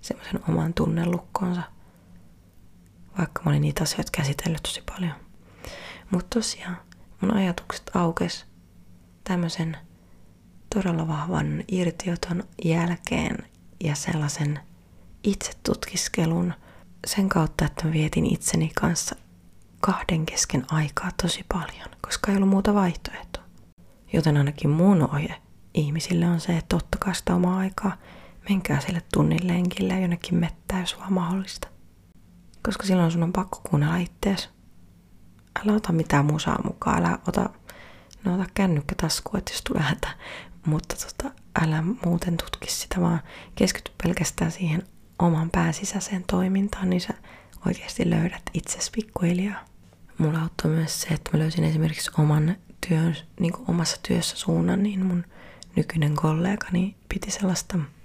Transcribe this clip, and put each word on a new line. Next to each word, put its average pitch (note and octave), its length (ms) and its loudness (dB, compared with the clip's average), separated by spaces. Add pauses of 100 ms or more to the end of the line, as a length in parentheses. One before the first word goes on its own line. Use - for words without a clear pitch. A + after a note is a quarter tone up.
semmoisen - 480 -6
oman E3 260 2
tunnelukkonsa, E3+ 880 0 (1600)
vaikka - 240 -2
mä D3+ 80 4
olin D3 120 4
niitä D3 200 0
asioita - 300 -2
käsitellyt D3 500 -2
tosi - 200 -6 (100)
paljon. F3 220 -4 (960)
Mut F3+ 200 -2
tosiaan, F3+ 460 -4 (440)
mun G3+ 160 2
ajatukset - 580 -2
aukes F3 520 0 (760)
tämmösen E3 520 -2 (960)
todella E3+ 340 0
vahvan D3+ 600 -2
irtioton F3 760 -2 (200)
jälkeen E3+ 720 0 (480)
ja D3 100 2
sellaisen D3 680 -2 (640)
itsetutkiskelun - 1300 -2 (520)
sen G3 220 0
kautta, D#3+ 360 2
että - 220 -4
mä D#3 60 0
vietin D#3 340 2
itseni D#3+ 440 0 (100)
kanssa - 360 0 (640)
kahden E3 460 0
kesken - 440 0
aikaa D#3 400 0 (120)
tosi - 300 -2
paljon, - 360 -8 (120)
koska - 300 -4
ei G3+ 60 2
ollut G3 120 4
muuta G3 260 4
vaihtoehtoa. - 680 -2 (680)
Joten D3+ 240 4
ainakin C#3+ 340 2
mun E3+ 320 6
ohje D3 400 -2 (320)
ihmisille E3 520 2
on E3+ 140 4
se, E3+ 160 0
että E3 200 0
ottakaa - 380 -2
sitä - 200 0
omaa F3+ 240 4
aikaa, F#3+ 380 -2 (520)
menkää F3+ 320 2
sille E3+ 220 -4 (120)
tunnin D#3+ 340 4
lenkille F3+ 460 2
ja F#3+ 60 2
jonnekin F3 340 0
mettään, E3+ 460 0
jos - 180 -6
vaan F#3 140 -4
mahdollista. F#3 560 -2 (960)
Koska G3 240 -2
silloin F3+ 260 6
sun E3+ 100 2
on E3+ 100 0
pakko F#3 360 -2
kuunnella D#3 280 2
ittees. - 540 -2 (1120)
Älä G#3 100 4
ota G#3+ 200 2
mitään D3+ 320 4
musaa D3+ 400 2
mukaan, - 340 0
älä E3+ 200 2 (100)
ota, - 220 2 (720)
no F3+ 100 2
ota F#3 100 0 (100)
kännykkä F3+ 400 2
taskuun, - 440 -2
et - 140 -6
jos - 100 -6
tulee - 200 0
hätä. - 260 0 (580)
Mutta D#3 300 0
tota, - 380 -8 (280)
älä D#3+ 200 2 (220)
muuten E3+ 320 2
tutki - 340 -8
sitä, - 300 -2
vaan E3+ 200 4 (340)
keskity - 380 0 (100)
pelkästään E3+ 500 0
siihen E3+ 300 0 (360)
oman E3 320 4
pään E3+ 240 2
sisäiseen F#3+ 520 -4
toimintaan, F#3+ 640 2
niin F3+ 100 2
sä G#3+ 140 -6 (520)
oikeasti - 440 0
löydät - 320 0 (120)
itsesi - 400 -4
pikkuhiljaa. F#3 720 0 (540)
Mulla D#3+ 240 2
auttoi D#3+ 280 -2
myös D#3+ 300 -2
se, - 80 -6
että - 240 -2
mä D#3 60 4
löysin D#3+ 260 2
esimerkiksi D#3 540 0
oman D3+ 380 4 (320)
työn, D#3+ 280 2 (240)
niinku E3+ 280 -2
omassa F3 400 0
työssä F3 280 0
suunnan, F3 460 2
niin G3 240 0
mun F3 180 0 (520)
nykyinen D3+ 400 2
kollegani F3+ 800 0 (120)
piti - 220 -4
sellaista F#3 480 -2 (260)